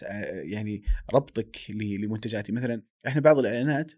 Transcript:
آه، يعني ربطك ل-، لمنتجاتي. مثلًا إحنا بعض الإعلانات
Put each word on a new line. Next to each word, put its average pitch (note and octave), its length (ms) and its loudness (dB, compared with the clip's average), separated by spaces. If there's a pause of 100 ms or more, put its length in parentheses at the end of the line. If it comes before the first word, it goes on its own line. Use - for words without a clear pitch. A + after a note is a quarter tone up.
آه، F#2+ 360 -8
يعني G#2 420 -6 (320)
ربطك A2+ 440 -2 (100)
ل-، G2+ 320 -4
لمنتجاتي. G#2+ 520 -4
مثلًا A#2 300 -2 (240)
إحنا C3+ 140 0
بعض D3+ 180 8
الإعلانات C3+ 600 0